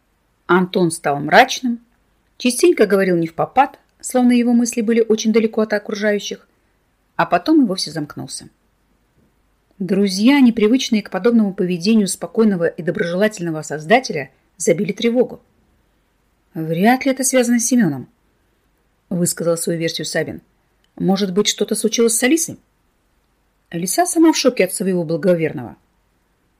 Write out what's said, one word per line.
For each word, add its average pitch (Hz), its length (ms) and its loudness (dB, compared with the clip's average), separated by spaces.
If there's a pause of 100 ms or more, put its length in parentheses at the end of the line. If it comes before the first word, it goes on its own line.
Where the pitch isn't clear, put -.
(460)
Антон 180 460 0
стал 143 280 -4
мрачным, 233 600 2 (580)
частенько 247 480 2
говорил 185 300 2
невпопад, 165 640 -2 (220)
словно 247 320 2
его 240 200 2
мысли 233 280 0
были 226 200 2
очень 220 300 0
далеко 220 300 0
от 220 120 -2
окружающих, 208 720 -4 (680)
а 170 100 -2
потом 285 380 2
и 226 40 2
вовсе 180 240 -6
замкнулся. 147 580 -12 (1300)
Друзья, 202 640 2
непривычные 226 600 2
к - 80 -14
подобному 208 440 2
поведению 185 540 0
спокойного 185 600 0
и - 160 -8
доброжелательного 170 800 -4
создателя, 156 720 -2 (260)
забили 170 340 0
тревогу. 233 500 -2 (1120)
"Вряд 185 520 0
ли 269 60 2
это 262 120 -4
связано 240 360 0
с 226 60 -2
Семеном", 160 420 0 (1040)
высказал 170 480 -2
свою 170 220 -4
версию 165 260 -4
Сабин. 151 360 -6 (560)
"Может 185 360 0
быть, 208 140 0
что-то - 280 -2
случилось 220 420 0
с - 60 -2
Алисой?" 302 360 0 (1120)
"Алиса 185 360 -2
сама 330 280 4
в - 40 -6
шоке 208 280 2
от 180 80 -4
своего 180 300 -2
благоверного". 156 720 -2 (840)